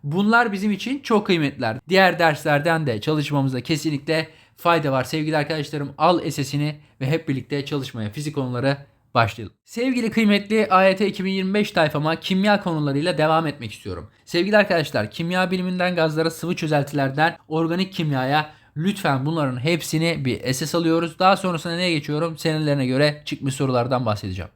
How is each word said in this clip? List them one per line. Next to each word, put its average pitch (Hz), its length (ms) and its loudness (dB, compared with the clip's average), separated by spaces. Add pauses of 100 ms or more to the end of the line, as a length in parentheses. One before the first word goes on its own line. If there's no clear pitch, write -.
Bunlar 208 500 2
bizim 202 200 -2
için 254 280 -4
çok 214 260 0
kıymetliler. 127 500 0 (120)
Diğer 185 300 4
derslerden 156 680 2
de 110 140 -2
çalışmamızda 139 600 0
kesinlikle 156 680 -2 (280)
fayda 165 360 2
var 127 120 0
sevgili 156 320 -2
arkadaşlarım. 147 640 -4
Al 165 320 2
S 139 140 -4
S'ini 147 360 -4 (200)
ve 135 60 -2
hep 160 220 -2
birlikte 139 360 -4
çalışmaya 123 460 -6
fizik 147 240 -8
konuları 131 420 -2 (380)
başlayalım. 113 400 0 (100)
Sevgili 240 460 -2
kıymetli 208 600 2
A 185 140 6
Y 190 120 6
T 202 100 2
iki 190 180 -4
bin 190 60 -2
yirmi 190 240 -2
beş 208 160 2
tayfama 156 460 2
kimya 202 460 2
konularıyla 151 560 0
devam 160 280 2
etmek 120 260 -8
istiyorum. 92 380 -10 (140)
Sevgili 190 320 0
arkadaşlar 165 540 2
kimya 180 400 -2
biliminden 180 440 0
gazlara, 160 360 0
sıvı 170 260 -4
çözeltilerden 147 800 0 (120)
organik 165 440 -2
kimyaya 147 580 0 (260)
lütfen 151 500 0
bunların 147 340 -2
hepsini 160 640 -2
bir 127 280 -2
S 147 140 -4
S 170 120 -2
alıyoruz. 165 400 0
Daha 185 180 4
sonrasında 170 400 -4
neye 180 160 0
geçiyorum? 151 460 -2
Senelerine 151 480 0
göre 147 380 0
çıkmış 135 300 -4
sorulardan 127 520 0
bahsedeceğim. 98 500 -4